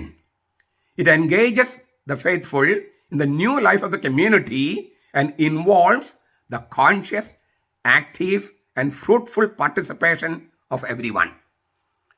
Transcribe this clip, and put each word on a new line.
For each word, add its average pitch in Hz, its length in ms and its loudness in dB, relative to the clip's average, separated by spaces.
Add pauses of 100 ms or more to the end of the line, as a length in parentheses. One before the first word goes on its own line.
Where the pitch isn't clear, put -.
(960)
It 180 100 2
engages 202 600 2 (380)
the 139 100 -6
faithful 151 520 0 (380)
in 147 100 -6
the 143 120 0
new 185 300 0
life 196 240 2
of 196 80 -6
the 185 160 -6
community 143 580 0 (480)
and 139 140 0 (120)
involves 175 720 2 (400)
the - 120 -10 (140)
conscious, 202 520 2 (580)
active 170 560 0 (360)
and 131 160 0
fruitful 220 540 0 (140)
participation 165 720 -2 (380)
of 127 140 -6
everyone." 110 460 -4 (880)